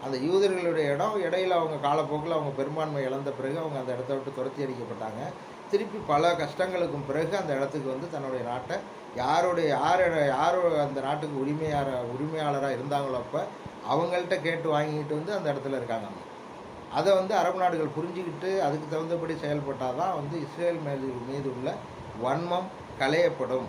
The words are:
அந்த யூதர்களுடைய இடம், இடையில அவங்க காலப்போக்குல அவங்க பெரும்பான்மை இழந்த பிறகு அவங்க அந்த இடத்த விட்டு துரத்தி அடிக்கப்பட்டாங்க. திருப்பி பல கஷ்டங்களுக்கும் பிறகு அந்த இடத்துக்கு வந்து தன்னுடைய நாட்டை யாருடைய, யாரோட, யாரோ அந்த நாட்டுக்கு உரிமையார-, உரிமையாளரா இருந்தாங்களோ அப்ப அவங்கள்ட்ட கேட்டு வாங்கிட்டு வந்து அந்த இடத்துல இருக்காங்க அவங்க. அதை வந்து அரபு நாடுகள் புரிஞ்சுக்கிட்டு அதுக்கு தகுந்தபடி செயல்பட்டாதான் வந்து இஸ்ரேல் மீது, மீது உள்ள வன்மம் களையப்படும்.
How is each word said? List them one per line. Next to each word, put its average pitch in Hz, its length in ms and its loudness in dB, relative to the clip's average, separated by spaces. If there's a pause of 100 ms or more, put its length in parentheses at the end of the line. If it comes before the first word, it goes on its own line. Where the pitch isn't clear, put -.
அந்த 135 140 -2
யூதர்களுடைய 170 760 4
இடம், 202 280 0
இடையில 185 260 2
அவங்க 156 400 2
காலப்போக்குல 151 440 2
அவங்க 147 240 0
பெரும்பான்மை 147 460 -2
இழந்த 135 280 -2
பிறகு 135 280 -4
அவங்க 151 200 -4
அந்த 127 140 -4
இடத்த 127 220 -2
விட்டு 135 220 -4
துரத்தி 135 280 -4
அடிக்கப்பட்டாங்க. 113 580 -6 (480)
திருப்பி 214 360 0
பல 156 260 6
கஷ்டங்களுக்கும் 165 760 0
பிறகு 160 300 0
அந்த 156 180 0
இடத்துக்கு 135 340 -2
வந்து 139 220 -4
தன்னுடைய 131 340 -4
நாட்டை 123 320 -4 (400)
யாருடைய, 165 520 4
யாரோட, 160 580 4
யாரோ 165 540 4
அந்த 139 200 0
நாட்டுக்கு 143 460 0
உரிமையார-, 143 560 0 (100)
உரிமையாளரா 143 560 0
இருந்தாங்களோ 139 460 0
அப்ப 147 300 -2 (460)
அவங்கள்ட்ட 175 500 2
கேட்டு 156 380 2
வாங்கிட்டு 151 300 0
வந்து 156 240 -2
அந்த 170 200 0
இடத்துல 135 260 -2
இருக்காங்க 113 280 -2
அவங்க. 95 260 -12 (600)
அதை 165 220 6
வந்து 185 200 2
அரபு 180 240 4
நாடுகள் 170 280 2
புரிஞ்சுக்கிட்டு 175 760 -2
அதுக்கு 151 300 0
தகுந்தபடி 165 440 -2
செயல்பட்டாதான் 147 800 -2
வந்து 151 260 -4
இஸ்ரேல் 170 380 -2
மீது, 135 340 -4 (160)
மீது 135 280 -4
உள்ள 135 180 -4 (480)
வன்மம் 170 440 0 (320)
களையப்படும். 135 720 2